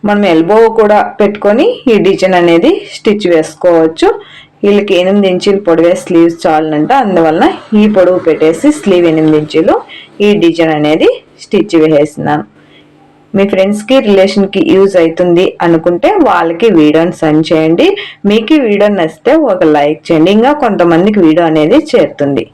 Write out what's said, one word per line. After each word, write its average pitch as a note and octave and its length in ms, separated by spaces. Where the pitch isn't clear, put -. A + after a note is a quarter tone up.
మనం G#3 160
ఎల్బో E3+ 240
కూడా G#3 180
పెట్టుకొని G#3 460
ఈ G#3 40
డిజైన్ F#3 360
అనేది E3+ 280
స్టిచ్ G#3 380
వేసుకోవచ్చు. E3 720
వీళ్ళకి G3+ 360
ఎనిమిది G3 320
ఇంచీలు G3 340
పొడవే E3 260
స్లీవ్స్ E3+ 420
చాలంట, D#3 460
అందువలన F3 400
ఈ G#3 40
పొడవు F3+ 280
పెట్టేసి D#3+ 420
స్లీవ్ F3+ 320
ఎనిమిది D#3 300
ఇంచీలు E3 320
ఈ - 20
డిజైన్ E3 360
అనేది D#3+ 320
స్టిచ్ - 380
వేసేస్తున్నాను. D3+ 640
మీ G3 160
ఫ్రెండ్స్కి G3+ 440
రిలేషన్కి G3 540
యూజ్ G3 260
అవుతుంది E3+ 440
అనుకుంటే E3+ 440
వాళ్ళకి E3+ 400
వీడియోని D#3+ 420
సెండ్ D#3 300
చేయండి. E3 360
మీకు A3 260
ఈ - 100
వీడియో G#3 220
నచ్చితే E3 360
ఒక F3+ 100
లైక్ D3 320
చేయండి, E3+ 300
ఇంకా B3+ 140
కొంతమందికి F3+ 640
వీడియో D#3+ 240
అనేది D#3+ 280
చేరుతుంది. C#3+ 600